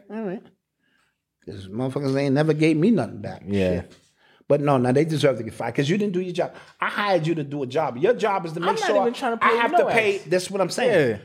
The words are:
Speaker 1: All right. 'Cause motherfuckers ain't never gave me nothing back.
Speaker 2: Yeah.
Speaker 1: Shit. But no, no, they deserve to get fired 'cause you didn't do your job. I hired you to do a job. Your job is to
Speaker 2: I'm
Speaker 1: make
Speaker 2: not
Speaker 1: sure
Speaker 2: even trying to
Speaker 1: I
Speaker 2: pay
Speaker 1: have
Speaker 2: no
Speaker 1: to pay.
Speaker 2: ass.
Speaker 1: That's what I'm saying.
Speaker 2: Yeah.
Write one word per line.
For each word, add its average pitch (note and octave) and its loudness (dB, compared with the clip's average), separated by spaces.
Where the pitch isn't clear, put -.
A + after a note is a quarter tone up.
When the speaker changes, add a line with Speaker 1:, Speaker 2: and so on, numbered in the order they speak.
Speaker 1:
All A3 -10
right. G3 -8
'Cause F#2+ -14
motherfuckers C3+ -4
ain't C#3 0
never D3+ 2
gave D#3 4
me F3+ 4
nothing G#2 0
back. F#2+ -12
Speaker 2:
Yeah. F#2 2
Speaker 1:
Shit. - -18
But D3 4
no, C#3+ 4
no, B2 2
they F3+ 4
deserve C#3+ 2
to A2+ -8
get A2 -10
fired A2+ -8
'cause C#3+ 0
you G3+ 2
didn't G3+ -2
do F3+ -2
your F3+ -6
job. D#3+ -4
I F#3 0
hired G3 0
you E3 0
to D3+ -4
do C#3 -6
a A#2+ -6
job. C3 -2
Your F#3+ 2
job G3 0
is D#3+ -8
to E3 -8
Speaker 2:
I'm E4+ -4
Speaker 1:
make A4 0
Speaker 2:
not G4+ -2
Speaker 1:
sure G#3 4
Speaker 2:
even A#3 0
trying A#3 -4
to - -2
Speaker 1:
I A3 6
Speaker 2:
pay A3+ 2
Speaker 1:
have A#3 0
Speaker 2:
no F4 4
Speaker 1:
to D4 4
pay. G#3 2
Speaker 2:
ass. - -14
Speaker 1:
That's F3+ -2
what G3 -4
I'm E3+ 0
saying. F3+ 2
Speaker 2:
Yeah. G2+ -2